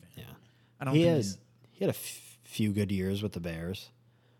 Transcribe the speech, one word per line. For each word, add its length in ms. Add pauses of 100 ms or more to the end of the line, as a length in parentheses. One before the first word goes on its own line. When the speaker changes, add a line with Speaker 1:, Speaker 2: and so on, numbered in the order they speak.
Speaker 1:
fan. 100 (140)
Speaker 2:
Yeah. 80 (480)
Speaker 1:
I 60
don't 80
Speaker 2:
He 80
Speaker 1:
think 80
Speaker 2:
had, 80
Speaker 1:
he's 200 (320)
Speaker 2:
he 140
had 60
a 80
f-, 460
few 280
good 180
years 320
with 100
the 80
Bears, 500 (500)